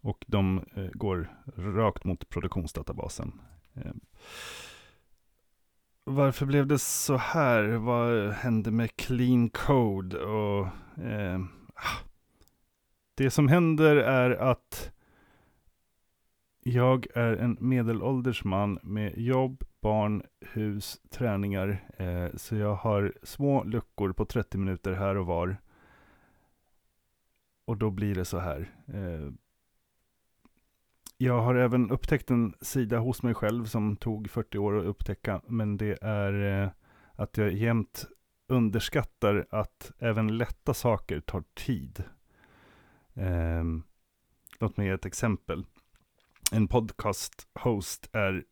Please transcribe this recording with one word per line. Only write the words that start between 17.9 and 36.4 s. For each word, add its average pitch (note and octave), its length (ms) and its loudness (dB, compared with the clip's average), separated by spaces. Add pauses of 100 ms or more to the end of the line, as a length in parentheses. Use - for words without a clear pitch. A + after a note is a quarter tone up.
man G2+ 400 0
med G#2 340 -4
jobb, C3 460 0 (180)
barn, G#2+ 420 0 (180)
hus, G#2 680 -6
träningar. G2 720 -2 (140)
Eh, F2+ 380 -4
så - 200 -8
jag G#2 200 0
har G2+ 380 0 (100)
små C#3 400 0
luckor G2+ 500 -2
på A2 120 0
trettio - 320 -2
minuter F#2+ 360 -2
här G2 220 0
och F#2+ 100 -2
var. F2 320 -2 (2000)
Och A2 120 -4
då G#2+ 140 0
blir G2+ 240 0
det F2+ 100 -2
så F2+ 140 -4
här. E2 320 -6 (160)
Eh, E2 440 -8 (1900)
jag B2 240 2
har B2 140 4
även B2 360 4
upptäckt C3+ 400 0
en A#2 300 2
sida A#2 380 0
hos A#2+ 240 -2
mig A#2 100 2
själv A2+ 320 0
som G#2+ 300 0
tog G#2+ 340 -4
fyrtio - 300 -6
år G#2 200 2
att F2 60 -2
upptäcka, G2 600 -4
men A2 300 0
det G#2 240 -2
är, G2+ 640 0